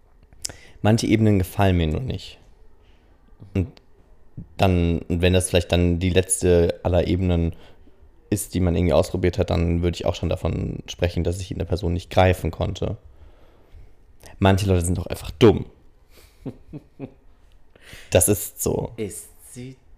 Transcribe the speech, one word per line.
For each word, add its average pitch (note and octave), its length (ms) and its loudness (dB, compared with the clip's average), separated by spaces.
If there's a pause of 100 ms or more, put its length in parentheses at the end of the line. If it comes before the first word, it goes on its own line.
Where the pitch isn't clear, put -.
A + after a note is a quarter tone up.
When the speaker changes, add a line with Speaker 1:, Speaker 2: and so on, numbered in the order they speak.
(840)
Speaker 1:
Manche G#2+ 220 2
Ebenen G#2+ 320 4
gefallen F#2+ 380 2
mir E2+ 100 2
nur D#2+ 140 -2
nicht. - 380 -10 (1160)
Und F#2+ 140 0 (880)
dann, F2 460 2
und F2 200 -2
wenn F2+ 100 4
das F#2 160 2
vielleicht F2 220 0
dann F2 300 2
die F#2 100 0
letzte F2 720 2
aller F2+ 240 2
Ebenen F2 480 0 (760)
ist, - 240 -4
die - 40 -2
man F2 160 0
irgendwie F2 200 2
ausprobiert F#2 440 0
hat, F2+ 120 -2
dann E2+ 320 0
würde F2 120 0
ich - 120 -6
auch F#2+ 100 -2
schon E2+ 120 -4
davon F2 500 -4 (100)
sprechen, - 340 -4
dass F2+ 180 -4
ich F2+ 140 -10
eine E2+ 120 -6
Person F2 260 -4
nicht F2+ 180 -8
greifen F#2 400 2
konnte. - 460 -6 (1400)
Manche G2 260 4
Leute F2+ 180 2
sind F2+ 140 -2
doch E2+ 80 -8
einfach - 240 -12
dumm. - 360 4 (760)
Speaker 2:
<laughs> C3+ 60 -10 (1600)
Speaker 1:
Das F#2 180 4
ist - 320 -4
so. - 360 -4
Speaker 2:
Ist G2+ 320 -12 (240)
sie B2+ 240 -18 (220)